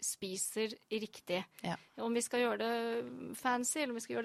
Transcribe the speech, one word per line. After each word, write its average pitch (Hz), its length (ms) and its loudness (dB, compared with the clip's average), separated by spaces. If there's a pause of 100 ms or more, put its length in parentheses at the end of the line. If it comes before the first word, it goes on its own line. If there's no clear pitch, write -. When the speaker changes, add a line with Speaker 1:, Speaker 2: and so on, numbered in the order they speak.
Speaker 1:
spiser 202 720 -2 (180)
riktig. 196 540 -2 (180)
Speaker 2:
Ja. 170 140 0 (220)
Speaker 1:
Om 226 160 2
vi 233 60 4
skal 240 200 2
gjøre 226 180 4
det 233 800 -2
fancy, 247 440 2
eller 269 120 2
om - 40 -2
vi 226 40 -4
skal 240 160 -4
gjøre 233 80 2